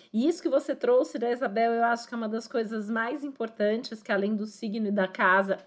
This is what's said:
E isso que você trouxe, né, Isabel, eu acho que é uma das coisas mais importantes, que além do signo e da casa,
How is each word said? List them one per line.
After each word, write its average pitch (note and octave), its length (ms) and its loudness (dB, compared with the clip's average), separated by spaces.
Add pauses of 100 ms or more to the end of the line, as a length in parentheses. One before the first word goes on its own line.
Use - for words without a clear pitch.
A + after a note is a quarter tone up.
(120)
E A#3 160 2
isso E4+ 140 0
que E4+ 60 -2
você C#4 260 2
trouxe, B3 440 2
né, A#3+ 140 0
Isabel, A#3 400 0
eu A#3 120 2
acho A#3 240 0
que B3 60 -10
é - 20 -6
uma A3+ 120 -4
das A3+ 200 -6
coisas A3 420 -4
mais A#3 340 -2
importantes, A3 800 -4
que A3+ 100 -4
além G3+ 220 2
do G#3 120 -2
signo G#3+ 420 -4
e G3+ 40 0
da F#3+ 160 2
casa, F#3+ 580 2